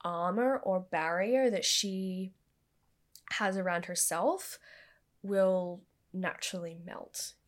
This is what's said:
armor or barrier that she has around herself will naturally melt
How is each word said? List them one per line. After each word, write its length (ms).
armor 580
or 200
barrier 720
that 160
she 640
has 260
around 280
herself 720
will 580
naturally 720
melt 480